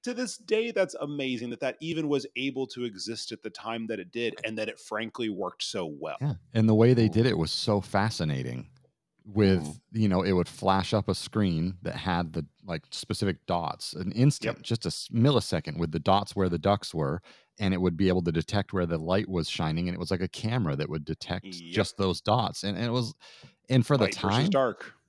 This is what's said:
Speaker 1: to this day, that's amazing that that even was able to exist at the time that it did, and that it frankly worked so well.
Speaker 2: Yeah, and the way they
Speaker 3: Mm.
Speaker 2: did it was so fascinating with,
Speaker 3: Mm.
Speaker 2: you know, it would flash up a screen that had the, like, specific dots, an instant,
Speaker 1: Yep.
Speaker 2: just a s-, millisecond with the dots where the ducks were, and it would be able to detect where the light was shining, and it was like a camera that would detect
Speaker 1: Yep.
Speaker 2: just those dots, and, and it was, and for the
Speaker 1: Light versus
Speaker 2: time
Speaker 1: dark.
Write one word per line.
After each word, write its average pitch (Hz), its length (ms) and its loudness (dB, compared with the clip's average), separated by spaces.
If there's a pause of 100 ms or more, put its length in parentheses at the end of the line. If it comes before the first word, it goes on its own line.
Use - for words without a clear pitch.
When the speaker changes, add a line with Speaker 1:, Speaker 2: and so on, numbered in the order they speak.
Speaker 1:
to 247 100 -4
this 233 240 -6
day, 220 340 -2
that's 190 240 0
amazing 131 560 -2
that 120 100 -8
that 127 200 -2
even 160 280 -2
was 135 260 2
able 135 320 -2
to 123 160 -8
exist 110 480 -8
at 110 100 -10
the 110 80 -8
time 113 380 -6
that 110 120 -4
it 90 120 -12
did, 117 320 -2
and 110 140 -4
that 110 120 -2
it - 100 -12
frankly 110 500 -6
worked 92 340 -6
so 92 220 -4
well. 76 360 -8
Speaker 2:
Yeah, 135 140 -2 (180)
and 113 160 4
the 110 60 8
way 117 180 8
they 117 140 6
Speaker 3:
Mm. - 60 2
Speaker 2:
did 113 120 4
it 90 120 2
was 80 140 0
so 104 300 0
fascinating 73 880 -2 (560)
with, 98 380 4
Speaker 3:
Mm. 76 180 -10 (120)
Speaker 2:
you 110 160 2
know, 92 120 4
it 95 120 2
would 87 160 4
flash 95 440 2
up 104 160 2
a 92 60 2
screen 90 680 0
that - 140 -6
had 87 380 -2
the, 80 120 -4 (180)
like, 85 280 -8
specific - 560 -4
dots, - 460 -2
an 90 180 -6
instant, 117 460 2
Speaker 1:
Yep. - 60 -20
Speaker 2:
just - 220 -4
a - 40 -2
s-, - 180 -8
millisecond 110 720 2
with 82 120 -2
the 80 80 -2
dots 98 360 2
where 92 140 2
the 85 100 0
ducks 98 340 0
were, 78 280 -2 (360)
and 98 160 0
it 90 80 0
would 87 160 2
be 95 100 4
able 92 140 4
to 85 100 0
detect 90 420 -2
where 92 120 0
the 82 140 -2
light 92 280 0
was 90 220 -2
shining, 80 380 -2
and 90 80 -4
it 85 40 -10
was 85 120 -4
like 90 100 0
a 92 60 -2
camera 110 480 -2
that 71 140 -4
would 76 160 -6
detect 87 400 -6
Speaker 1:
Yep. 87 280 -14
Speaker 2:
just 98 240 -2
those 95 240 0
dots, 113 420 0
and, 98 140 -4
and 117 80 -2
it 117 60 -2
was, 123 240 -2 (540)
and 127 140 6
for 143 140 2
the 110 60 4
Speaker 1:
Light 95 180 2
versus - 0 -
Speaker 2:
time 113 280 2
Speaker 1:
dark. 131 440 0 (160)